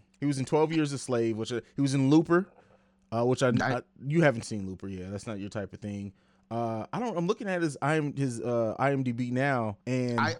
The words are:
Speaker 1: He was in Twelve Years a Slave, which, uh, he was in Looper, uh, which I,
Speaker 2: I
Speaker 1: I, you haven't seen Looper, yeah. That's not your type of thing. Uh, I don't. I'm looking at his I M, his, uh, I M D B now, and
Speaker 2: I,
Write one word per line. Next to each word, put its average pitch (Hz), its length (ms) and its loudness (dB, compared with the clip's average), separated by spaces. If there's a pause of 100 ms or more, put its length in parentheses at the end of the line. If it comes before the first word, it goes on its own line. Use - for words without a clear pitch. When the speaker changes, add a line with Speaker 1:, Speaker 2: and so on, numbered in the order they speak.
(220)
Speaker 1:
He 143 40 -2
was 139 140 0
in 127 60 -2
Twelve 156 260 4
Years 151 220 2
a 135 40 -4
Slave, 117 400 0
which, 110 140 -6
uh, 120 80 -2 (160)
he 143 60 0
was 135 120 2
in 135 160 4
Looper, 170 380 6 (640)
uh, 117 140 0
which 131 180 2
I, 127 60 6 (120)
Speaker 2:
I 131 140 0
Speaker 1:
I, 123 60 -4 (260)
you 156 140 2
haven't 127 220 4
seen 104 220 -6
Looper, 95 220 -10
yeah. 92 220 -8
That's 101 180 -8
not 104 120 -8
your 101 100 -8
type 101 240 -8
of 104 60 -14
thing. 101 340 -8 (380)
Uh, 113 400 -4
I 175 80 -6
don't. 226 160 -4
I'm 170 120 0
looking 226 200 -2
at 180 140 -2
his 147 180 -2
I 151 180 0
M, 147 180 -2
his, 131 260 -2
uh, 117 380 0
I 139 120 2
M 135 120 0
D 127 80 0
B 120 180 -2
now, 123 560 0
and 123 340 0
Speaker 2:
I, 160 200 2